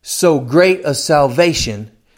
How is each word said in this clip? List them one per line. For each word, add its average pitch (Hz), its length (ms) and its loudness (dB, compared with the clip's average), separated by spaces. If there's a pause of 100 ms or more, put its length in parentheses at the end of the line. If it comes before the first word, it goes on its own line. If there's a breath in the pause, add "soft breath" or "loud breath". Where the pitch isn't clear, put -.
so 160 360 0
great 175 460 2
a 143 100 -2
salvation 135 960 0 (280)